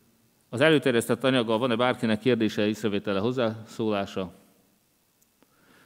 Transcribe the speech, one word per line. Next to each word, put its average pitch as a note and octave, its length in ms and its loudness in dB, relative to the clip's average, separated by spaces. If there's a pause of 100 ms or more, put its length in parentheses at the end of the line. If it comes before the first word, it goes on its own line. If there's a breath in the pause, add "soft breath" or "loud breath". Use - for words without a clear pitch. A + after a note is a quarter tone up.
(500 loud breath)
Az A#2+ 120 -2
előterjesztett C3 600 4
anyaggal A#2+ 340 2
van-e A#2+ 180 0
bárkinek A#2+ 440 0
kérdése, A2 480 0
észrevétele, G2+ 520 -2
hozzászólása? G#2+ 1120 -4 (1500 soft breath)